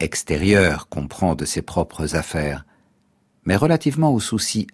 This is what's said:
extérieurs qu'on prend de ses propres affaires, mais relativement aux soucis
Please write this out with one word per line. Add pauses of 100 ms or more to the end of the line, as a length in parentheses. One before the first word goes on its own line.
extérieurs
qu'on
prend
de
ses
propres
affaires, (800)
mais
relativement
aux
soucis